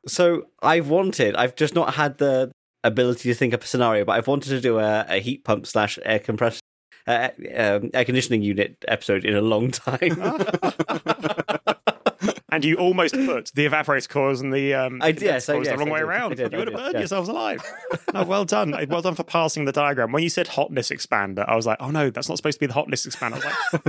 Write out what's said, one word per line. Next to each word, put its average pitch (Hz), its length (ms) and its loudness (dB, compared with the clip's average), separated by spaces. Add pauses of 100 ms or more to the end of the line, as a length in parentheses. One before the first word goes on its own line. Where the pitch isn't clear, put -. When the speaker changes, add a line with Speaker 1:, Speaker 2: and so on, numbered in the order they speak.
Speaker 1:
So 170 400 2 (140)
I've 156 280 2
wanted, 160 480 2
I've 123 180 2
just 151 200 0
not 170 200 2
had 147 240 0
the 131 320 2 (320)
ability 123 460 2
to 120 60 2
think 120 200 2
up 113 80 -6
a - 40 -14
scenario, 113 380 2
but 107 80 2
I've 110 140 2
wanted 139 240 0
to 131 100 0
do 117 200 2
a, 107 280 2
a 95 120 2
heat 120 240 -6
pump 104 240 0
slash 104 360 0
air 110 140 2
compressor, 113 420 -2 (460)
uh, 120 220 0 (280)
um, 104 380 0
air 127 100 4
conditioning 123 380 2
unit 101 340 0 (120)
episode 98 360 0
in 104 120 2
a 101 40 4
long 110 300 2
time. 156 500 -2
<laughs> 208 200 -2 (2000)
Speaker 2:
And 151 120 0
you 160 140 4
almost 180 360 2
put 233 400 -2
the 143 140 2
evaporator 143 400 0
coils 139 320 0
and 135 120 -4
the, 139 220 0
um, 131 260 -2
Speaker 1:
I 160 120 4
did, 160 80 -4
Speaker 2:
condenser 202 40 -2 (100)
Speaker 1:
yes, 123 140 -2
I, 151 40 0
Speaker 2:
coils 147 140 0
the 139 40 0
Speaker 1:
yes, 131 80 0
Speaker 2:
wrong 147 100 0
Speaker 1:
I 151 40 -2
Speaker 2:
way 156 80 -2
Speaker 1:
did. 156 40 0
Speaker 2:
around. 196 280 -2
Speaker 1:
I - 20 -4
did, 123 180 -2
Speaker 2:
You - 40 -6
Speaker 1:
I - 20 -2
Speaker 2:
would 220 100 -4
have 220 80 -6
Speaker 1:
did, 240 60 -6
Speaker 2:
burned 302 120 -4
Speaker 1:
yeah. - 40 0
Speaker 2:
yourselves 185 300 -2
alive. - 340 -4 (500)
No, 196 120 -2
well 196 200 0
done. 185 300 0 (140)
Well 170 140 -2
done 175 120 0
for 165 80 -6
passing 160 440 0
the 139 60 0
diagram. 139 380 2
When 151 140 2
you 170 40 2
said 170 200 0
hotness 135 420 -2
expander, 101 580 -2
I 113 60 2
was 113 100 0
like, 110 140 0
"Oh 131 140 -6
no, 147 180 0
that's 120 180 -6
not 170 80 -4
supposed 151 200 -2
to - 40 -20
be 147 60 2
the 123 60 -6
hotness 135 340 -2
expander." 120 280 -6
I - 20 -8
was - 80 -6
like, - 440 -4